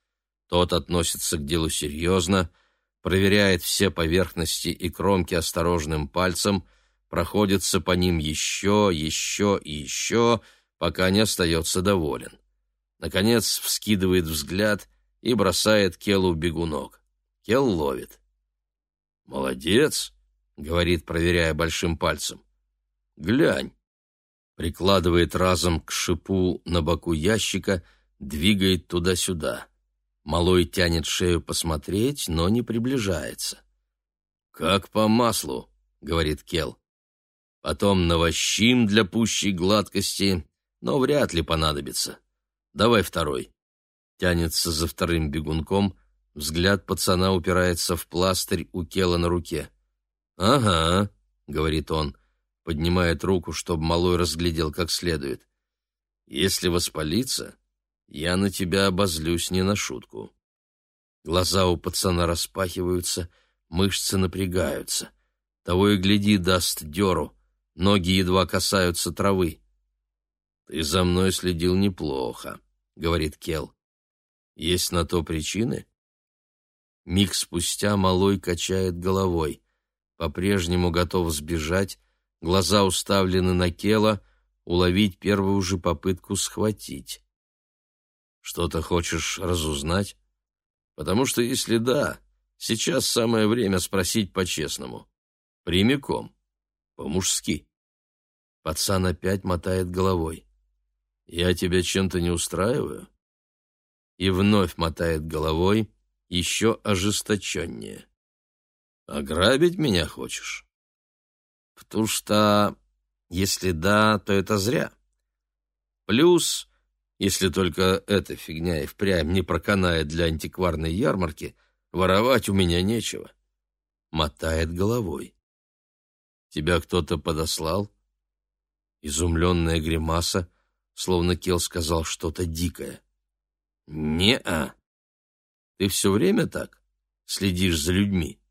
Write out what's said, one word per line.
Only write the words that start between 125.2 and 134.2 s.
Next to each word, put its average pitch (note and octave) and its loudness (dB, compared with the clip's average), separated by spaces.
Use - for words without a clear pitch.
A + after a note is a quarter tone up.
«Тебя D#2+ 0
кто-то F2 -2
подослал?» D#2+ -2
Изумлённая E2 2
гримаса — E2 -2
словно F2+ 0
Кел F2+ -2
сказал E2+ -2
что-то - -6
дикое. D#2+ -6
«Не-а. D#2 0